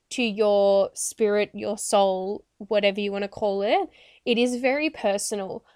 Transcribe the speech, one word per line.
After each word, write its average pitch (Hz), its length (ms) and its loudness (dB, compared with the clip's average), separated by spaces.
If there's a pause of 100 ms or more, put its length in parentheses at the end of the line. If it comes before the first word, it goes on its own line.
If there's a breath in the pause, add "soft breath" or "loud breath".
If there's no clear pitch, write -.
(120)
to 254 120 -2
your 202 720 4
spirit, 208 600 0
your 208 240 -6
soul, 196 640 0 (140)
whatever 202 420 0
you 202 140 -4
wanna 202 160 -6
call 196 320 -4
it, 311 280 0 (360 soft breath)
it 240 120 2
is 247 200 0
very 269 320 0
personal. 202 760 -4 (120)